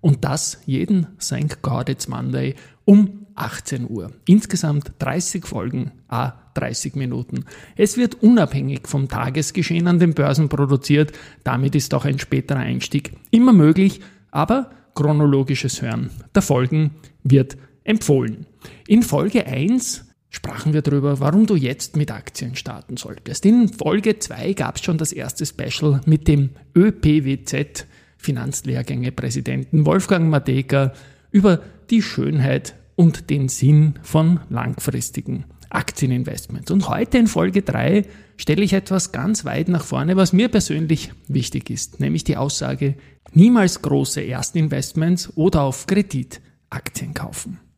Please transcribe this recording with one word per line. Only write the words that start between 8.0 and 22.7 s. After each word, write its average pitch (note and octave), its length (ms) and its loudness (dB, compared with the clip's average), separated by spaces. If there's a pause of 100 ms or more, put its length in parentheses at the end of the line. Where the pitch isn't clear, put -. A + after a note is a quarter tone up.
unabhängig C#3 640 4
vom C3+ 200 -2
Tagesgeschehen D#3 800 -2
an F3 120 4
den E3 160 4
Börsen C#3+ 340 2
produziert. C#3+ 640 2 (320)
Damit C3 320 -2
ist C#3 180 0
auch C3 120 -2
ein C3+ 120 -2
späterer C3+ 440 -4
Einstieg - 520 -6 (160)
immer A#3+ 240 6
möglich, F3 480 6 (300)
aber A3+ 400 0 (240)
chronologisches C#3 880 0
Hören A#2 260 -6 (240)
der G3 80 4
Folgen D3 540 0 (280)
wird C3 340 4 (260)
empfohlen. C3+ 640 -2 (400)
In A3+ 160 6
Folge G3 420 0
eins E3+ 640 -2 (240)
sprachen - 420 -6
wir D3+ 80 2
darüber, C#3 380 0
warum E3 260 4
du G#3+ 100 2
jetzt C3+ 400 -4
mit D3 140 0
Aktien B2 460 -10
starten - 420 -12